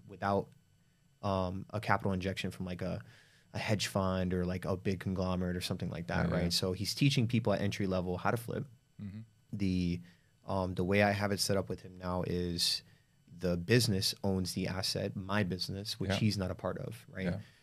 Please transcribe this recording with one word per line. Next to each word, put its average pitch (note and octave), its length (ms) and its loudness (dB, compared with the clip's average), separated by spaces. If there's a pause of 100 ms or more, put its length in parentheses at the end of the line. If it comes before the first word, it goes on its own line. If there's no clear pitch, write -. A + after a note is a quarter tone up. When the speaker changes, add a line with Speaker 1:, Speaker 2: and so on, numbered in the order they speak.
Speaker 1:
without, G2 420 0 (760)
um, F#2+ 480 0
a G#2+ 100 -4
capital G2+ 320 2
injection F#2 380 -2
from, F2+ 160 -8
like, F2+ 160 -6
a, F2+ 180 -2 (540)
a F#2 40 -4
hedge F#2+ 280 2
fund F#2 480 2
or, F2+ 100 2
like, F2+ 200 -2
a F#2 120 0
big F#2+ 240 -2
conglomerate F#2 560 0
or F2+ 40 -2
something F2+ 300 -4
like E2+ 180 -6
that, F2 200 2
Speaker 2:
Yeah, E2+ 80 2
yeah. F2+ 80 2
Speaker 1:
right? F2 80 0
So F#2 200 2
he's F#2 220 -2
teaching C#3 320 4
people A2+ 260 2
at G2 80 2
entry G2 260 -2
level F2+ 320 0
how G2 120 2
to A#2 60 2
flip. - 300 -6 (360)
Speaker 2:
Mm-hmm. G#2 180 -10 (340)
Speaker 1:
The, F2+ 460 2 (460)
um, F#2+ 280 0
the F2+ 100 0
way G2+ 180 6
I G2+ 100 6
have G2+ 200 0
it G2 80 -2
set - 160 2
up F#2+ 120 0
with F#2 140 -6
him F#2 160 -16
now F2+ 280 -2
is F2 560 0 (560)
the F2+ 180 2
business G#2 680 4
owns F#2+ 300 0
the F#2 160 -2
asset, G2 480 -2
my G2 280 0
business, F#2+ 540 -4
which F#2+ 120 -2
Speaker 2:
Yeah. G2 60 4
Speaker 1:
he's G#2 220 2
not F#2 120 0
a F#2+ 40 -4
part - 240 -4
of, - 300 -10
right? F#2+ 180 -8
Speaker 2:
Yeah. F2+ 120 -2 (240)